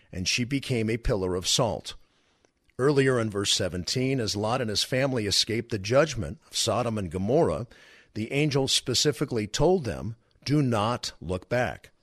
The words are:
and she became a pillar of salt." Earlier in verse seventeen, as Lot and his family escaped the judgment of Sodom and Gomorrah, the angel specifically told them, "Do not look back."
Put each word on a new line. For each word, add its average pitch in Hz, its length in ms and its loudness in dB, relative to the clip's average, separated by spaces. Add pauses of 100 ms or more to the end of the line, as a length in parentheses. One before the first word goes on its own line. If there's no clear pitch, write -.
(120)
and 92 160 -4
she 123 160 0
became 120 460 -2
a 120 60 0
pillar 95 380 0
of 90 140 -4
salt." 104 460 0 (840)
Earlier 135 420 4
in 110 100 0
verse 101 220 0
seventeen, 113 680 -2
as 104 160 -2
Lot 107 240 0
and 113 80 -4
his 101 160 0
family 127 420 0
escaped 110 440 0
the 110 80 -2
judgment 113 680 0
of - 100 -10
Sodom 113 420 0
and 92 120 -4
Gomorrah, 98 560 2 (480)
the 113 180 -6
angel 139 360 2
specifically 127 800 0
told 170 380 2
them, 90 320 -6 (280)
"Do 151 180 2
not 117 580 0
look 90 280 -6
back." 117 420 -4 (120)